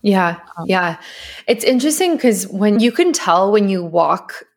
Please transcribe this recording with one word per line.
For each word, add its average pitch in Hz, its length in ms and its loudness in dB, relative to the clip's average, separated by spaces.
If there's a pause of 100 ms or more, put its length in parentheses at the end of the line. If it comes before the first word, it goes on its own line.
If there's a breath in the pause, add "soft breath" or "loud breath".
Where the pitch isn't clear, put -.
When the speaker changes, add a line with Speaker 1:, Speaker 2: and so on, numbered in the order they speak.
Speaker 1:
Yeah. 185 360 2 (180)
Speaker 2:
Um, 165 120 -12
Speaker 1:
Yeah. 175 280 0 (500 loud breath)
It's 226 180 0
interesting 294 540 2
'cause 196 300 0
when 208 320 2
you 233 120 2
can 349 200 2
tell 190 400 0
when 208 160 2
you 185 160 -2
walk 165 580 -2 (140)